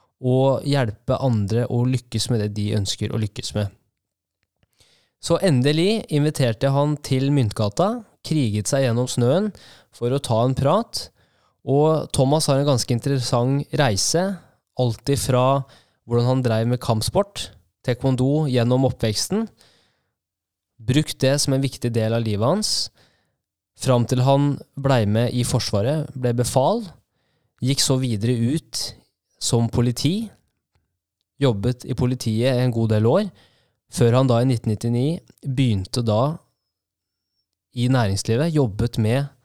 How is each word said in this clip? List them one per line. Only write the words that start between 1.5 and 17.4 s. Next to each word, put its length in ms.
å 200
lykkes 420
med 140
det 120
de 200
ønsker 360
å 80
lykkes 360
med. 160
Så 160
endelig 720
inviterte 560
jeg 80
han 220
til 340
Myntgata, 720
kriget 440
seg 160
gjennom 240
snøen 460
for 160
å 100
ta 220
en 120
prat, 540
og 460
Thomas 360
har 120
en 80
ganske 240
interessant 800
reise, 540
alt 320
ifra 540
hvordan 220
han 160
drev 240
med 160
kampsport, 680